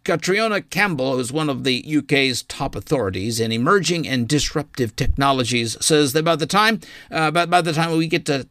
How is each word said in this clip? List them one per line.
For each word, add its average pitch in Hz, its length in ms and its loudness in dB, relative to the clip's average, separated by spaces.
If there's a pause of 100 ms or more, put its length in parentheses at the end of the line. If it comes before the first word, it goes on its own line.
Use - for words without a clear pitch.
Catriona 190 600 0
Campbell, 147 540 -2
who's 123 140 -2
one 151 200 -2
of 127 140 -4
the 127 220 0
U 151 140 0
K's 135 420 0
top - 320 -6
authorities 107 640 -2
in 113 140 0
emerging 160 560 0
and 123 180 -2
disruptive 135 680 -2
technologies, 127 880 0
says 147 300 4
that 156 100 2
by 165 120 2
the 151 100 -4
time, 208 340 2 (300)
uh, 156 200 0
by, 170 140 2
by 175 160 4
the 165 140 0
time 165 240 0
we 160 80 2
get 165 200 -2
to 139 240 0